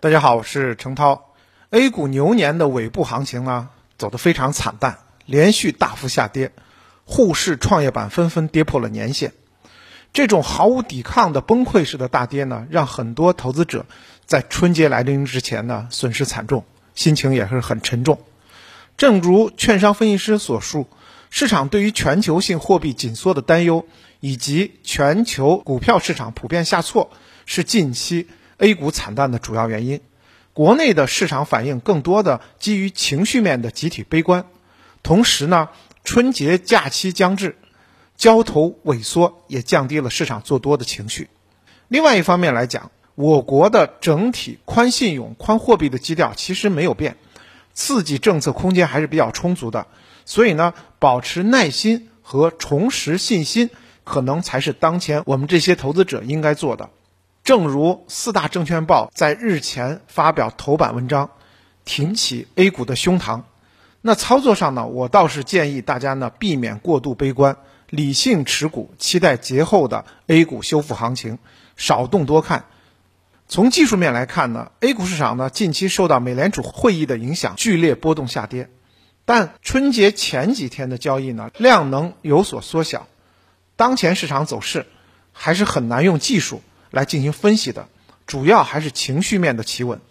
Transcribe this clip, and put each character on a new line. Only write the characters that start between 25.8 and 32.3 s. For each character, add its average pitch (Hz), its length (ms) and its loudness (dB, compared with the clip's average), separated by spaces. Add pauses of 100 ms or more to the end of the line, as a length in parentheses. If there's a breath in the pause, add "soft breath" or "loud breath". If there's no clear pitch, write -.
市 - 120 -6
场 113 200 -8
普 - 160 -12
遍 170 160 -2
下 175 180 0
挫， - 300 0 (340 soft breath)
是 - 160 -4
近 156 300 0
期 170 340 -6 (320 soft breath)
A 208 160 6
股 156 180 -4
惨 - 240 -8
淡 135 160 0
的 117 80 -4
主 110 160 -8
要 113 120 -2
原 113 180 -4
因。 135 140 -6 (520 soft breath)
国 170 240 4
内 294 180 2
的 143 140 2
市 - 180 -2
场 147 200 -2
反 120 200 -2
应 135 140 -4
更 175 220 0
多 185 200 2
的 147 200 0 (180 loud breath)